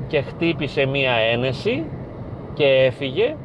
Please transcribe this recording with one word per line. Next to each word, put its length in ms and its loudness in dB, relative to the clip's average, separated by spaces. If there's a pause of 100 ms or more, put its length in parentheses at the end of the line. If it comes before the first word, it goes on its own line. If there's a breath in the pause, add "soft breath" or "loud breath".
και 140 2
χτύπησε 680 -2
μία 260 2
ένεση 720 0 (680)
και 100 0
έφυγε 800 2